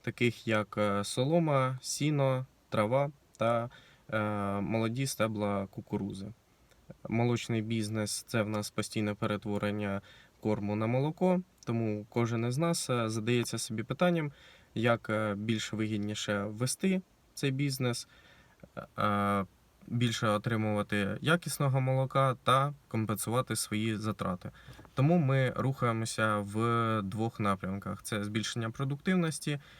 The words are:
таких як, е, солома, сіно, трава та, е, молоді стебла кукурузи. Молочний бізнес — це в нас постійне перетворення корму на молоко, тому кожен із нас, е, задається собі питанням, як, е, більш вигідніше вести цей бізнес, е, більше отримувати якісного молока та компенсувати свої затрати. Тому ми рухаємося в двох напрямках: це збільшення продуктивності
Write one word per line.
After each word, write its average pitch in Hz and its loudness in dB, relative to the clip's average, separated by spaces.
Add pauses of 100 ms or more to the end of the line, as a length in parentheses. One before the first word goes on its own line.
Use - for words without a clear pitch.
таких - 0
як, 107 0
е, 101 2
солома, 135 2
сіно, 135 0 (220)
трава 123 2 (260)
та, 117 2 (420)
е, 110 2 (400)
молоді 113 0
стебла 104 -2
кукурузи. 98 -6 (840)
Молочний 117 0
бізнес — 107 -4
це 113 0
в 104 -2
нас 107 -4
постійне 104 -2
перетворення 104 -2 (400)
корму 104 -2
на 110 0
молоко, 160 2 (220)
тому 110 0
кожен 117 0
із 123 -2
нас, 170 0
е, 117 0
задається 117 0
собі 110 -6
питанням, 156 0 (420)
як, 117 2
е, 107 0
більш 107 -2
вигідніше 104 -2
вести 131 0 (320)
цей 139 0
бізнес, 131 -2 (920)
е, 101 2 (420)
більше 120 0
отримувати 104 0
якісного 143 0
молока 131 2
та 135 4 (140)
компенсувати 110 0
свої 107 -2
затрати. 101 -4 (440)
Тому 156 6
ми 135 4
рухаємося 113 0
в 110 0
двох 107 -2
напрямках: 98 -2
це 104 -4
збільшення 113 -4
продуктивності 147 -2 (220)